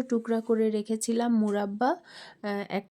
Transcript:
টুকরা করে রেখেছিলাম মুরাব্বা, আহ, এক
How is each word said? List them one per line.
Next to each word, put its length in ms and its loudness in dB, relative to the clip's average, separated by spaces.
টুকরা 340 0
করে 300 2
রেখেছিলাম 640 0
মুরাব্বা, 560 2
আহ, 800 -6
এক 140 -2